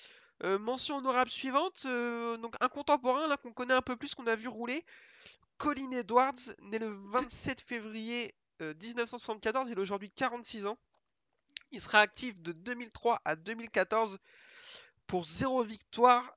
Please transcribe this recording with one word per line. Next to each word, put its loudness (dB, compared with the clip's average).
Euh, 2
mention -2
honorable 2
suivante, 0
euh, -2
donc -8
un 4
contemporain 2
là 2
qu'on -8
connaît 0
un 6
peu -2
plus, -8
qu'on -10
a 4
vu -4
rouler, -6
Colin -2
Edwards, 2
né -4
le -4
vingt-sept -2
février, -6
euh, -6
dix-neuf -6
cent -10
soixante-quatorze, -2
il -6
a 2
aujourd'hui -4
quarante-six -4
ans. -4
Il -6
sera 6
actif 2
de -6
deux -6
mille -10
trois 2
à 0
deux -6
mille -10
quatorze 2
pour 0
zéro 2
victoire. 6